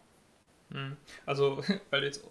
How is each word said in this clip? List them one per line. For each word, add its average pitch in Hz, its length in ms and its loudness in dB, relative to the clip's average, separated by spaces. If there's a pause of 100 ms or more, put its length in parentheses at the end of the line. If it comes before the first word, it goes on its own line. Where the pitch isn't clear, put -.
(680)
Hm. 139 280 -8 (280)
Also, 139 320 4 (180)
<laughs> - 140 -10
weil 143 120 4
du 143 40 2
jetzt 143 260 -6